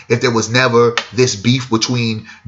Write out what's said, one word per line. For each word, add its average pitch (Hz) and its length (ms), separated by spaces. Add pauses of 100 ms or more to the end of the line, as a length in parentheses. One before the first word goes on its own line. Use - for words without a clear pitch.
if 117 120
there 127 120
was 107 160
never 120 460 (180)
this 123 220
beef 123 340
between 113 580 (200)